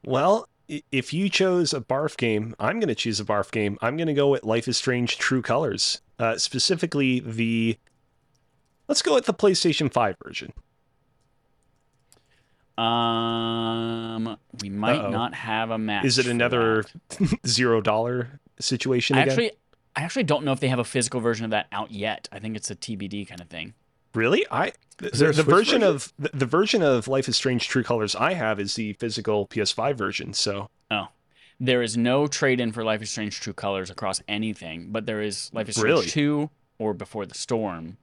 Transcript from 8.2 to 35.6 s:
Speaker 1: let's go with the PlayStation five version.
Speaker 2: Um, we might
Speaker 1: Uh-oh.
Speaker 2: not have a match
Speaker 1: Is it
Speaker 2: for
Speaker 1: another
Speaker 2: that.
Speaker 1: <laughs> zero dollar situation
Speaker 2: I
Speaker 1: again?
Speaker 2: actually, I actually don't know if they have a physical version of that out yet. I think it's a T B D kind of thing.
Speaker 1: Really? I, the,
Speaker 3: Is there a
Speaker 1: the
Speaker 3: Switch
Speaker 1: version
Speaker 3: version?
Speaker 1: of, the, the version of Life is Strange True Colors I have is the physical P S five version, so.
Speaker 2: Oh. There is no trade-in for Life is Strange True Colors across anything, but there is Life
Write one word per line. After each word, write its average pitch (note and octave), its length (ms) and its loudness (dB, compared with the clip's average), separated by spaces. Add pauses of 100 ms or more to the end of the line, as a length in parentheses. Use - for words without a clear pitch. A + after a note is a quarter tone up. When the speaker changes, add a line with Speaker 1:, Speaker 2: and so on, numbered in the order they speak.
Speaker 1:
let's - 140 0
go D4+ 140 2
with A#3+ 100 4
the G#3 80 0
PlayStation E3+ 580 2
five G#2+ 320 2
version. - 300 -12 (2500)
Speaker 2:
Um, A2+ 1300 -2 (240)
we G#2 80 -8
might G#2 300 0
Speaker 1:
Uh-oh. G2+ 120 -4
Speaker 2:
not A2+ 220 -4
have A2+ 380 -4
a A2 60 -2
match G#2+ 280 -2
Speaker 1:
Is B2+ 140 2
it B2 60 2
Speaker 2:
for B2 60 -2
Speaker 1:
another A#2 520 2 (340)
Speaker 2:
that. - 240 0
Speaker 1:
<laughs> - 60 -6
zero A#2 340 4
dollar A#2+ 580 0 (200)
situation C3 560 0
Speaker 2:
I C3 60 4
Speaker 1:
again? C3+ 100 2
Speaker 2:
actually, A3+ 200 2 (440)
I - 60 -4
actually E3+ 220 -2
don't D3 200 2
know C#3+ 80 0
if B2+ 80 0
they C#3 80 0
have B2+ 120 2
a A#2+ 40 0
physical B2 380 -2
version A2+ 240 0
of A2 60 -4
that G#2+ 200 -2
out G#2 200 -6
yet. G#2 400 -6
I G2 80 -14
think A2 160 -6
it's - 160 -8
a F#2+ 40 -10
T A2 200 -8
B G2 120 -8
D G2+ 180 -8
kind F2+ 160 -18
of E2+ 60 -18
thing. E2 260 -12 (400)
Speaker 1:
Really? C#3 380 4
I, - 200 0 (260)
the, - 140 -10
Speaker 3:
Is - 80 -2
there D#3 100 8
a D3 40 4
Speaker 1:
the D3+ 100 4
Speaker 3:
Switch C#3+ 120 6
Speaker 1:
version A#3 260 4
Speaker 3:
version? F#3 140 6
Speaker 1:
of, - 240 -10
the, C#3+ 140 -4
the C3+ 120 0
version F#3 360 4
of C3 260 4
Life C3+ 200 0
is B2 80 -2
Strange B2 320 0
True B2+ 160 2
Colors G#2+ 320 0
I C#3+ 180 2
have A2 280 0
is G2+ 140 -4
the G#2+ 180 -4
physical G#2+ 540 -2
P A2 140 -2
S G2+ 100 0
five C3 260 0
version, G2 360 -4
so. G2+ 360 -4 (220)
Speaker 2:
Oh. G2+ 160 -2 (500)
There B2+ 240 2
is A2+ 140 -2
no B2+ 320 4
trade-in B2+ 460 2
for A#2 100 -4
Life A2 180 0
is G#2+ 80 -10
Strange G#2+ 300 -6
True G2+ 140 -8
Colors F#2+ 360 -4
across F#2+ 380 -6
anything, G2 640 -6
but G#2+ 140 -4
there G#2+ 160 -4
is G#2 320 -6
Life A2 160 -6